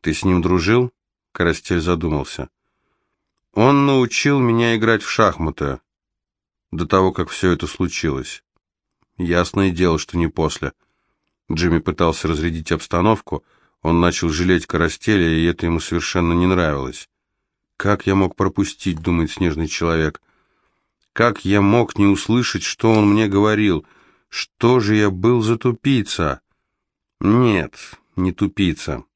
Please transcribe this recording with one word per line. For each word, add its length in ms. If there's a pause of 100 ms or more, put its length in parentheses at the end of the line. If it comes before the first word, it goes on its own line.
"Ты 120
с 100
ним 180
дружил?" 500 (400)
Карастель 480
задумался. 720 (1040)
"Он 320
научил 540
меня 360
играть 260
в 80
шахматы 720 (920)
до 140
того, 260
как 180
всё 220
это 140
случилось". 800 (760)
Ясное 520
дело, 300
что 180
не 100
после. 460 (800)
Джимми 280
пытался 480
разрядить 440
обстановку. 720 (380)
Он 180
начал 300
жалеть 360
Карастеля, 640
и 180
это 220
ему 120
совершенно 540
не 140
нравилось. 600 (680)
"Как 300
я 80
мог 200
пропустить?" — 680
думает 300
снежный 360
человек. 540 (880)
"Как 340
я 160
мог 360
не 80
услышать, 580
что 280
он 200
мне 160
говорил? 580 (440)
Что 500
же 160
я 140
был 320
за 160
тупица?" 840 (800)
Нет, 560 (400)
не 160
тупица. 720 (120)